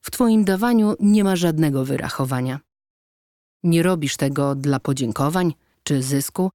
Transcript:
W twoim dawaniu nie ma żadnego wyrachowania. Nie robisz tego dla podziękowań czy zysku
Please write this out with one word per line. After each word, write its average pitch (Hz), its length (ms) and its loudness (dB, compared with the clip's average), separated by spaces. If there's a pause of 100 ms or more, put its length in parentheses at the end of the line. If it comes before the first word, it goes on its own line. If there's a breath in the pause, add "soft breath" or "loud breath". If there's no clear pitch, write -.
W - 80 -14
twoim 220 340 2
dawaniu 214 560 2
nie 208 240 4
ma 190 120 2
żadnego 156 480 0
wyrachowania. 131 760 -4 (1000)
Nie 165 200 2
robisz 165 340 0
tego 139 380 -2
dla 135 260 -2
podziękowań 143 760 -2 (300)
czy 139 180 0
zysku 139 520 -2